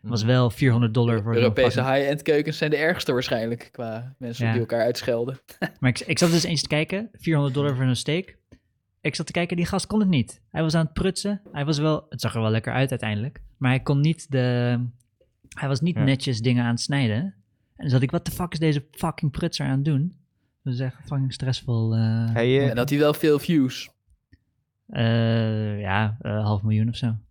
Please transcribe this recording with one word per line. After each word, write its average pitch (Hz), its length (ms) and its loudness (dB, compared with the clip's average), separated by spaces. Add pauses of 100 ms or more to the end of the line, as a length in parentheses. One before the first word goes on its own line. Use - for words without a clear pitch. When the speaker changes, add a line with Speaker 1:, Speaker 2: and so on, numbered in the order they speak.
Speaker 1:
Was 113 200 -2
Speaker 2:
Hm. 110 60 0
Speaker 1:
wel 123 220 4
vierhonderd 120 440 2
dollar 117 300 2
voor 113 100 -2
zo'n 117 80 4
Speaker 3:
Europese 120 300 4
Speaker 1:
fucking 131 240 0
Speaker 3:
high-end 143 260 0
keukens 151 360 0
zijn 151 120 -2
de 151 80 2
ergste 160 360 0
waarschijnlijk 117 580 -2
qua 117 460 -10
mensen 120 280 -6
Speaker 1:
Ja. 113 60 2
Speaker 3:
die 117 100 0
elkaar 117 200 -2
uitschelden. 120 580 -2 (200)
<laughs> - 200 -6
Speaker 1:
Maar 127 100 2
ik, 120 100 -2
ik - 200 -4
zat 175 120 4
dus 165 120 2
eens 170 180 -2
te - 60 -6
kijken, 185 460 -4
vierhonderd 143 420 -2
dollar 143 200 0
voor 131 100 -2
zo'n 127 100 2
steak. 165 400 -4 (680)
Ik 156 140 -4
zat 165 100 -6
te - 60 -14
kijken, 175 260 -2
die 170 80 0
gast 185 220 -4
kon 214 120 0
het 202 100 2
niet. 139 320 0 (100)
Hij 156 100 -4
was 160 140 0
aan 165 80 4
het 151 100 -4
prutsen. 196 480 -4 (100)
Hij 143 140 -4
was 151 140 0
wel, - 300 0
het 127 120 -10
zag 113 140 -4
er 117 60 0
wel 110 100 2
lekker 110 220 -2
uit 131 160 0
uiteindelijk, 110 520 -4 (160)
maar 131 120 0
hij 131 100 2
kon 139 200 0
niet 156 320 0
de, 123 480 0 (760)
hij - 120 -6
was 135 140 -2
niet 170 140 0
Speaker 2:
Ja. - 80 0
Speaker 1:
netjes 135 380 0
dingen 123 220 2
aan 120 60 0
het 120 120 0
snijden. 127 360 0
En 190 160 -4 (500)
dan 151 60 -2
zat 127 120 4
ik: 135 80 0
"What 170 160 -2
the - 60 -4
fuck 175 220 -6
is 160 60 -4
deze 151 320 0
fucking 156 400 -2
prutser 160 340 -4
aan 139 100 -2
het 139 100 0
doen?" 156 320 0 (460)
Dat 131 100 -4
is 123 60 -4
echt 131 160 -4 (100)
fucking 135 280 -2
stressvol, 117 640 -2
eh. 110 40 2 (340)
Speaker 2:
Hey, 123 260 4
eh, 135 100 2
Speaker 3:
En 117 80 0
had 123 120 0
hij 143 100 0
wel 147 140 4
veel 151 260 4
views? 143 500 0 (1000)
Speaker 1:
Eh, 113 920 0
ja, 104 420 0
eh, 107 220 -2
half 104 200 0
miljoen 110 260 2
of 117 60 -4
zo. 117 200 -2 (160)